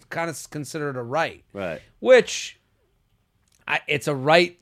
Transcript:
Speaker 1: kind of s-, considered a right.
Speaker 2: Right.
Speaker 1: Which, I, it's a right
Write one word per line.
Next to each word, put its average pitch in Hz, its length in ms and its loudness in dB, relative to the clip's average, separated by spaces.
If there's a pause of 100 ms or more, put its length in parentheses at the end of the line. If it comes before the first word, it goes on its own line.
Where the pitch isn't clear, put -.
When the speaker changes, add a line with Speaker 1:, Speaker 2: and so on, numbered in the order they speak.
(100)
Speaker 1:
kind 165 180 -6
of 156 60 -8
s-, - 140 -16
considered 147 480 -8
a 127 60 -8
right. 120 500 -4
Speaker 2:
Right. 90 280 -8 (200)
Speaker 1:
Which, - 580 4 (1120)
I, 147 180 -2
it's 147 220 -4
a 151 60 0
right 165 480 2